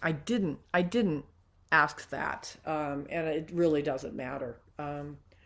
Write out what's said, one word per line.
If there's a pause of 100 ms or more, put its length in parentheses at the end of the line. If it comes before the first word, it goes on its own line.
I
didn't, (120)
I
didn't (460)
ask
that, (120)
um,
and
it
really
doesn't
matter. (200)
Um, (280)